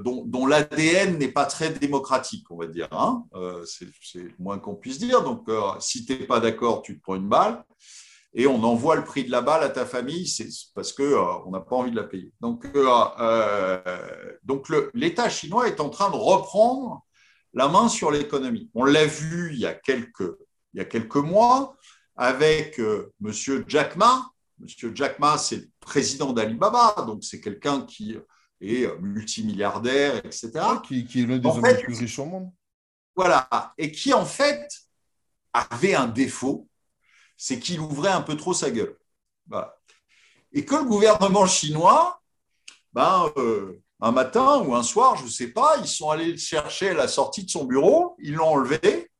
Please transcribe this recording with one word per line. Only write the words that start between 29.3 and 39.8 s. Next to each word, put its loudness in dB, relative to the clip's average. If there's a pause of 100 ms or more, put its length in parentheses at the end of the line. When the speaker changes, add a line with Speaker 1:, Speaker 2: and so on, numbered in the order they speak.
Speaker 1:
et -18
cetera. -4
Speaker 2:
Ouais, -6
qui, -6
qui -2
est 0
l'un 0
des 0
Speaker 1:
En 2
Speaker 2:
hommes 0
Speaker 1:
fait, 8
Speaker 2:
les -4
plus -8
riches -6
au -6
monde. -12 (640)
Speaker 1:
Voilà. 2
Et -4
qui, -2
en 4
fait, -2 (840)
avait 0
un 2
défaut, -4 (680)
c'est -6
qu'il -6
ouvrait -2
un 2
peu -6
trop -2
sa -2
gueule. -4 (500)
Voilà. -10 (760)